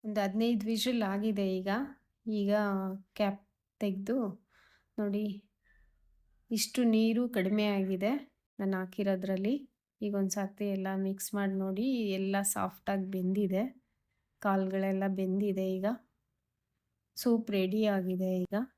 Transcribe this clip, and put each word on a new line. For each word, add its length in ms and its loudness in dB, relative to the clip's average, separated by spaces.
ಒಂದು 160 -2
ಹದಿನೈದು 460 2
ವಿಷಲ್ 360 0
ಆಗಿದೆ 520 0
ಈಗ. 160 -2
ಈಗ 260 0
ಕ್ಯಾಪ್ 280 0
ತೆಗ್ದು 360 -2
ನೋಡಿ, 260 0
ಇಷ್ಟು 340 -2
ನೀರು 440 4
ಕಡಿಮೆ 380 2
ಆಗಿದೆ 440 0
ನಾನು 180 0
ಹಾಕಿರೋದ್ರಲ್ಲಿ. 760 0
ಈಗ 140 -2
ಒಂದ್ಸರ್ತಿ 540 -2
ಎಲ್ಲ 280 -2
ಮಿಕ್ಸ್ 380 -4
ಮಾಡಿ 200 0
ನೋಡಿ, 320 -2
ಎಲ್ಲ 320 0
ಸಾಫ್ಟಾಗಿ 640 -2
ಬೆಂದಿದೆ, 560 0
ಕಾಳುಗಳೆಲ್ಲ 680 0
ಬೆಂದಿದೆ. 640 0
ಈಗ 140 -2
ಸೂಪ್ 340 2
ರೆಡಿ 360 2
ಆಗಿದೆ 440 0
ಈಗ. 140 -4